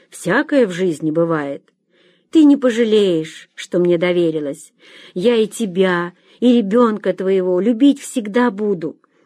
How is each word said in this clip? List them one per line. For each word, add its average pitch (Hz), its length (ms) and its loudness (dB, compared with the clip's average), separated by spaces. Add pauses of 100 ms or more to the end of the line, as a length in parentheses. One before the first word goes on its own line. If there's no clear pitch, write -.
всякое 254 580 0
в 185 40 -6
жизни 165 400 -4
бывает». 156 520 -2 (680)
Ты 320 120 4
не 285 140 6
пожалеешь, 214 960 0
что - 240 -6
мне 175 180 2
доверилась. 165 720 -2 (420)
Я 214 220 0
и 220 120 2
тебя, 185 680 -2 (260)
и 240 140 4
ребенка 214 600 0
твоего 185 460 0
любить 240 400 2
всегда 233 520 -4
буду. 190 480 -6 (260)